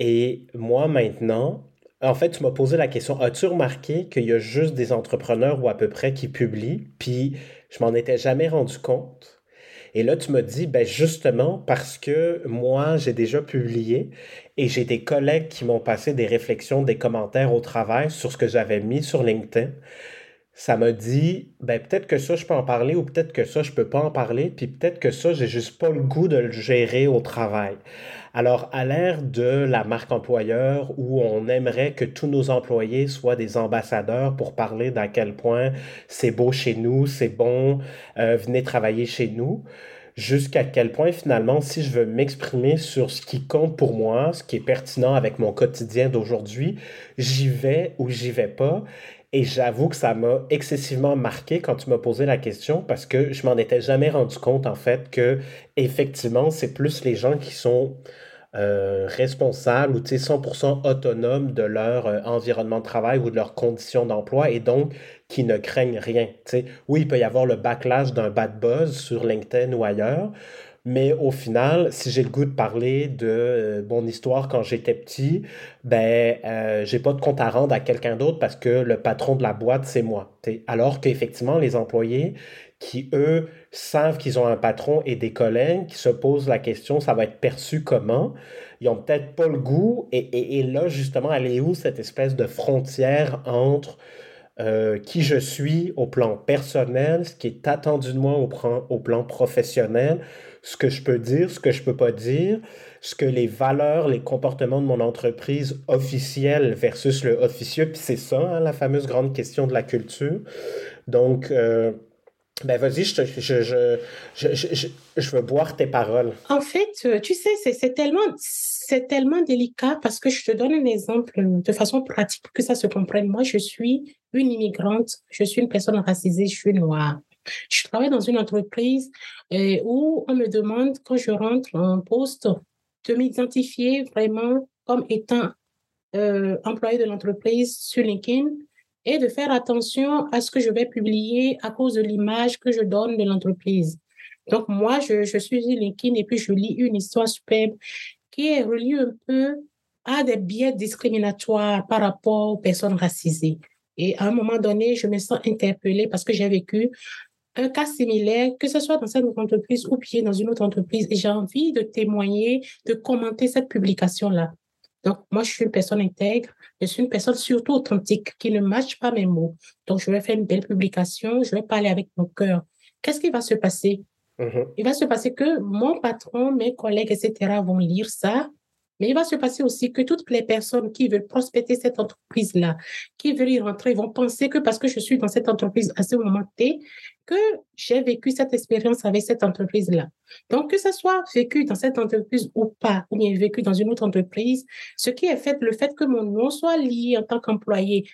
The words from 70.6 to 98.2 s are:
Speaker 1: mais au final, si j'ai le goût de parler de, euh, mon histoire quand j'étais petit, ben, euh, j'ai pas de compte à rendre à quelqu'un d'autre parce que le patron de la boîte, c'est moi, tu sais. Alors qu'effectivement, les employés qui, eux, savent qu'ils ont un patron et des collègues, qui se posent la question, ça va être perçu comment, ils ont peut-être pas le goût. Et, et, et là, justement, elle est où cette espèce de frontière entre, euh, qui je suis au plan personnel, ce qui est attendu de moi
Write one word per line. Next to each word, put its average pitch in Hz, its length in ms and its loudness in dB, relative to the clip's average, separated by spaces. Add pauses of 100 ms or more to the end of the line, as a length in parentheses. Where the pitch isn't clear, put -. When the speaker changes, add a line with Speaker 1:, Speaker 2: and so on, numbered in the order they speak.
Speaker 1:
mais 135 260 2
au 139 180 2
final, 135 640 2
si - 180 -6
j'ai 127 120 4
le 113 80 -2
goût 139 160 2
de 139 80 -6
parler 123 520 0
de, 135 220 -6
euh, 113 600 0
mon 117 180 0
histoire 131 420 -2
quand 123 140 0
j'étais 113 320 -2
petit, 160 480 -2 (420)
ben, 117 600 4
euh, 110 420 -2
j'ai 123 120 0
pas 139 140 2
de 139 80 -4
compte 139 200 0
à 113 100 2
rendre 131 240 2
à 107 60 0
quelqu'un 117 360 -2
d'autre 120 220 0
parce - 180 -2
que 123 140 0
le 120 300 2
patron 131 360 0
de 131 60 -2
la 107 100 0
boîte, 123 320 0
c'est 123 180 0
moi, 107 400 -6
tu 113 80 -4
sais. 113 160 -8
Alors 123 340 2
qu'effectivement, 143 580 0
les 120 180 2
employés 117 580 0 (440)
qui, 131 340 -10
eux, 160 380 2 (200)
savent 156 460 0
qu'ils 131 220 -2
ont 120 80 4
un 117 100 2
patron 147 480 0
et 127 100 -2
des 110 200 -4
collègues, 135 540 2
qui - 100 -16
se - 100 0
posent 135 400 2
la 131 100 2
question, 131 400 -2
ça 147 140 0
va 110 120 2
être - 160 -6
perçu 151 440 -2
comment, 123 480 2 (480)
ils 123 80 0
ont 117 80 2
peut-être 147 380 -4
pas 165 140 2
le 139 100 0
goût. 175 540 2
Et, 127 60 2
et, 127 420 -2
et - 20 2
là, 139 260 0
justement, 139 420 -4
elle 131 160 0
est 123 140 0
où 165 140 0
cette 131 240 -4
espèce 135 380 -4
de 120 100 0
frontière 135 1000 0
entre, 135 540 0 (600)
euh, 110 380 0
qui - 220 -4
je 143 160 4
suis 160 600 -2
au 127 100 0
plan 113 320 0
personnel, 139 880 0
ce - 80 -16
qui - 140 -8
est - 200 -6
attendu 147 460 0
de 135 40 -2
moi 139 200 2